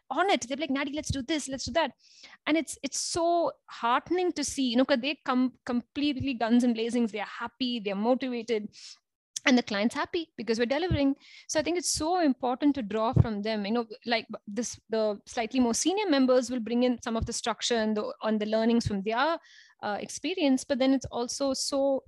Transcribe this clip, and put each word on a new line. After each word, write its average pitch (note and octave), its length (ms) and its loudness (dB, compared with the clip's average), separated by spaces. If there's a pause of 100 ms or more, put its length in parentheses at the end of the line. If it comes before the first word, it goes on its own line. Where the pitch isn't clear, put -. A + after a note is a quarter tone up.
on E4+ 200 0
it." E4+ 120 2
They'll A#3+ 160 -6
be D4 100 -4
like, - 100 -8
"Nadie, C#4+ 160 -4
let's D4+ 180 -6
do C#4 100 -4
this, D4+ 260 -2
let's C4+ 160 -8
do B3 100 -8
that." D#4 200 0 (520)
And D4+ 120 2
it's, - 260 -4
it's - 160 -6
so E4+ 540 0 (140)
heartening D#4 640 0
to D4 100 -4
see, - 280 -4
you A3+ 40 0
know, B3+ 80 6
'cause C4+ 160 2
they C4+ 240 -4
come B3+ 300 0 (120)
completely C4+ 680 -2
guns A#3+ 320 4
and A#3+ 100 4
blazings. A3+ 380 -2
They're G#3 100 -6
happy, A#3+ 560 -6
they're G3 160 -4
motivated. A#3 720 -2 (760)
And C#4+ 140 6
the A#3+ 60 2
client's G#3 320 -2
happy E4 420 -4
because A3 220 -2
we're A#3+ 80 0
delivering. C#4+ 480 2 (320)
So D#4 120 0
I D4+ 40 0
think E4 160 0
it's - 120 -4
so E4+ 280 0
important C4+ 560 2
to C4+ 80 -4
draw A3 280 0
from G#3+ 300 4
them, G#3+ 240 -2
you G3 60 -2
know, A#3 160 0 (180)
like, A3+ 220 -2 (180)
this, G#3 340 -6 (120)
the G#3+ 340 0
slightly B3 340 -2
more A#3+ 140 4
senior F#4+ 340 0
members C4 440 4
will B3+ 80 -2
bring A#3+ 240 0
in B3 180 2
some A3+ 160 -4
of A3+ 80 -2
the A#3 80 -6
structure - 400 -2
and G#3+ 240 2
the, G#3+ 240 -4
on A3 160 2
the G#3 80 0
learnings A3+ 400 2
from G3+ 160 -2
their, B3+ 380 0 (420)
uh, G#3 180 -4
experience, D4 640 0
but C#4+ 140 -2
then C4 160 4
it's C4+ 140 -2
also B3+ 480 -4
so C4+ 520 0